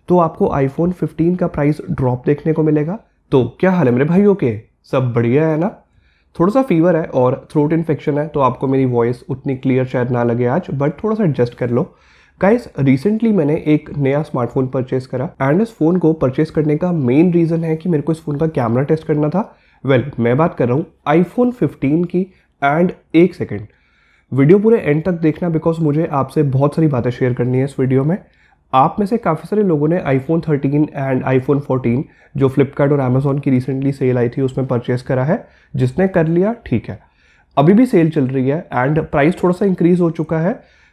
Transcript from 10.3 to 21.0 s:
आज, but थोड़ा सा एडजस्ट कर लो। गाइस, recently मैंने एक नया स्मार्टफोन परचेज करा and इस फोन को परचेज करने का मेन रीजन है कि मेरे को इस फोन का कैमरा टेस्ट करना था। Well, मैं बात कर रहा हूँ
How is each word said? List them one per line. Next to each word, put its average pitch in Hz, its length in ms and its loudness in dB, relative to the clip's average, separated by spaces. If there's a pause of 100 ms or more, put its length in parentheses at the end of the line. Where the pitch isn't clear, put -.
आज, 131 240 -2
but 143 340 -4
थोड़ा 214 120 -2
सा 220 80 0
एडजस्ट 131 300 0
कर 123 160 -6
लो। 123 120 0 (580)
गाइस, 226 280 2 (120)
recently 208 520 2
मैंने 156 240 2 (100)
एक 151 300 0
नया 143 260 0
स्मार्टफोन 131 440 -2
परचेज 127 400 -4
करा 131 220 -6 (140)
and 151 200 2
इस 226 140 -6
फोन 165 200 2
को 160 160 2
परचेज 160 380 -2
करने 151 260 0
का 180 160 -2
मेन 156 400 2
रीजन 165 320 0
है 160 120 -2
कि 170 120 -6
मेरे 156 140 0
को 165 100 -2
इस 160 120 -8
फोन 143 140 -4
का 160 80 0
कैमरा 123 360 0
टेस्ट 156 240 -2
करना 147 220 0
था। 180 140 -2 (420)
Well, 127 180 2 (180)
मैं 117 160 2
बात 165 180 0
कर 123 140 -2
रहा 123 80 0
हूँ 160 100 -4 (240)